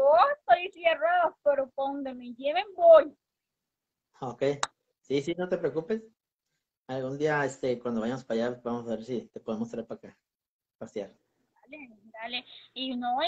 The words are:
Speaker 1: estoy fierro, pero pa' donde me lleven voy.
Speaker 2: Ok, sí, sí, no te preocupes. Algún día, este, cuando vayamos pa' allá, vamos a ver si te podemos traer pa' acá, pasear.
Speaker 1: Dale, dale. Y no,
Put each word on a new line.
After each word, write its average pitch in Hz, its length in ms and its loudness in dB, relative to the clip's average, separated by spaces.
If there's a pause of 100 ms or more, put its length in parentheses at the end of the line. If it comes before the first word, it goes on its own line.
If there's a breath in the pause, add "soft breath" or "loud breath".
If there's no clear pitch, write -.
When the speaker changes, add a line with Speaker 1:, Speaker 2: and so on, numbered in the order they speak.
(360)
Speaker 1:
estoy 359 360 2
fierro, 330 720 2
pero 269 260 2
pa' 269 140 -8
donde 277 320 -6
me 247 180 -14
lleven 294 320 -4 (100)
voy. 330 400 8 (1040)
Speaker 2:
Ok, 123 220 -8 (580)
sí, 139 200 -2
sí, 170 160 -6
no 180 100 -4
te 180 100 -2
preocupes. 165 440 -4 (840)
Algún 131 300 -6
día, 147 280 0
este, 127 340 -4
cuando 117 220 -4
vayamos 123 240 -4
pa' - 80 -6
allá, 117 300 -2
vamos 117 240 -6
a 113 80 -4
ver 110 100 -8
si 120 220 -6
te - 120 -16
podemos 113 300 -6
traer 117 180 -10
pa' 107 80 -12
acá, - 220 -20 (600)
pasear. - 380 -10 (460)
Speaker 1:
Dale, 269 280 -20 (220)
dale. 240 340 -12 (280 loud breath)
Y 262 240 -8
no, 247 300 -2